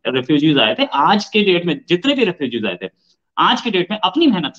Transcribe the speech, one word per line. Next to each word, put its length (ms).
रेफ्यूजीज 520
आए 160
थे, 100
आज 400
के 180
डेट 240
में 220
जितने 260
भी 100
रेफ्यूजीज 420
आए 160
थे, 60
आज 220
के 100
डेट 200
में 80
अपनी 280
मेहनत 320